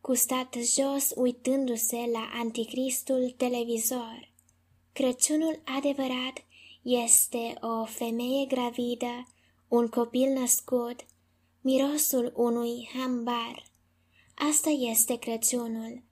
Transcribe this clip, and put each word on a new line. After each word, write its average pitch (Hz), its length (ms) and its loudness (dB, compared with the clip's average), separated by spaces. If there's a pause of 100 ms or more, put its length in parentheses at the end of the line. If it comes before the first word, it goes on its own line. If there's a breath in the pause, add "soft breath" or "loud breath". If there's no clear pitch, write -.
cu 262 140 0
stat 254 420 0 (180)
jos 277 400 0
uitându-se 247 960 0
la 226 220 -4
anticristul 254 1000 -2
televizor. 240 960 -2 (600)
Crăciunul 302 720 0 (140)
adevărat 262 680 -2 (380 loud breath)
este 240 800 2
o 226 240 -2
femeie 240 640 -2
gravidă, 247 800 -2 (420 soft breath)
un 233 200 4
copil 247 400 2
născut, 247 760 0 (540)
mirosul 262 760 2
unui 240 580 0
hambar. 240 760 -4 (800 soft breath)
Asta 302 200 4
este 240 460 2
Crăciunul. 233 960 -2